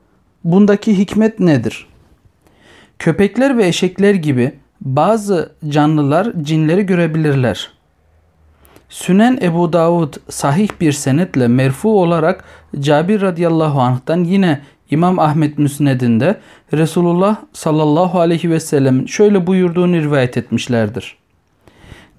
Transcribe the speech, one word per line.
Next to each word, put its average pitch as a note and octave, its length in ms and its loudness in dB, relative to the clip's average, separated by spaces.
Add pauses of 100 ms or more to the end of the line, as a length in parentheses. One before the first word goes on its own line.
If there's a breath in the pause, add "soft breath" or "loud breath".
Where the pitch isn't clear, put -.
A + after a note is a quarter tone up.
(440)
Bundaki G3+ 540 2
hikmet G#3+ 420 0
nedir? C3+ 460 0 (1120 soft breath)
Köpekler G#3+ 600 0
ve G#3 80 2
eşekler F#3+ 480 0
gibi C#3 380 0 (280)
bazı F3+ 720 -2 (160)
canlılar D3+ 640 0 (100)
cinleri D#3+ 440 0
görebilirler. D#3 840 -2 (1160 soft breath)
Sünen A3+ 540 2
Ebu E3+ 300 0
Davud E3+ 420 0 (140)
sahih E3 400 -2 (120)
bir D#3 120 0
senetle C#3 560 -2
merfu C3+ 540 2
olarak E3+ 420 0 (360 loud breath)
Cabir D#3+ 400 2
radıyallahu D#3+ 600 0
anh'tan, B2+ 440 0
yine F3 360 0 (300 loud breath)
İmam E3+ 280 0
Ahmet D3+ 400 0
Müsned'inde C#3 840 0 (320 loud breath)
Resulullah F3 640 0 (160)
sallallahu D#3+ 680 0
aleyhi E3+ 300 0
ve D#3+ 100 0
sellem'in C3+ 460 0
şöyle G3+ 400 2
buyurduğunu F3+ 500 0
rivayet D3 400 -2
etmişlerdir. A2+ 800 -4 (1040 loud breath)